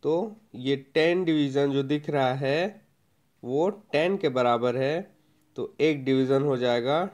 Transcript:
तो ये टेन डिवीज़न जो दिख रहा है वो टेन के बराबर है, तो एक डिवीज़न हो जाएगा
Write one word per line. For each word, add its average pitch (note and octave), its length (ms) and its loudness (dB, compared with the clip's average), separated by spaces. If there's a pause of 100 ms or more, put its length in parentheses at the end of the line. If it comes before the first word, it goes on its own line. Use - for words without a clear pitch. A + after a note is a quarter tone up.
तो F3+ 320 -2 (220)
ये C3 180 0 (180)
टेन F3 320 2
डिवीज़न C#3+ 460 2
जो C#3 140 0
दिख D3 240 -4
रहा C3+ 260 0
है D3 460 -2 (640)
वो C#3+ 260 0 (220)
टेन E3+ 260 2
के E3 140 -2
बराबर A#2+ 460 2
है, C#3+ 240 -2 (560)
तो - 220 -8
एक D3 260 2
डिवीज़न C3+ 380 2
हो C#3+ 140 0
जाएगा B2 420 0 (140)